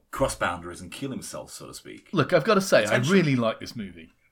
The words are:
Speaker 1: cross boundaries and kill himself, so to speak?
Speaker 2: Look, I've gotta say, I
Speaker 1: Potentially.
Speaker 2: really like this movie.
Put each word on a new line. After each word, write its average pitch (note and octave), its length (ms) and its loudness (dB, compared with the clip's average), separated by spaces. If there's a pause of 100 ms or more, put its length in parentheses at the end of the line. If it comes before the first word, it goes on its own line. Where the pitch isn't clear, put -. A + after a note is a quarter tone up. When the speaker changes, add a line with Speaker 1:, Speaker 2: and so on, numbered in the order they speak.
(120)
Speaker 1:
cross - 240 -2
boundaries F2 460 -6
and F2+ 100 -14
kill C#3 200 -8
himself, - 400 -10
so - 160 -16
to - 60 -18
speak? - 380 -18
Speaker 2:
Look, D3+ 220 2
I've F3 120 6
gotta G#3 160 4
say, F#3 180 4
I A2 60 4
Speaker 1:
Potentially. B2+ 340 4
Speaker 2:
really D3+ 180 4
like A2+ 240 0
this A#2 140 -12
movie. F2 340 -12 (220)